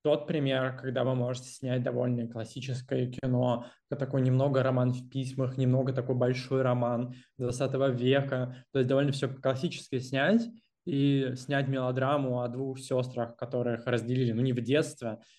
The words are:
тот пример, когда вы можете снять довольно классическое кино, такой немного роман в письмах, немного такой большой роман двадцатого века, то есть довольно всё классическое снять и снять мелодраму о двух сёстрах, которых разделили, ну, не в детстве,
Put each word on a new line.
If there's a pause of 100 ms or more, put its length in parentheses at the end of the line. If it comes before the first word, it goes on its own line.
тот
пример,
когда
вы
можете
снять
довольно
классическое
кино, (240)
такой
немного
роман
в
письмах,
немного
такой
большой
роман (240)
двадцатого
века,
то
есть
довольно
всё
классическое
снять (440)
и
снять
мелодраму
о
двух
сёстрах,
которых
разделили,
ну,
не
в
детстве, (180)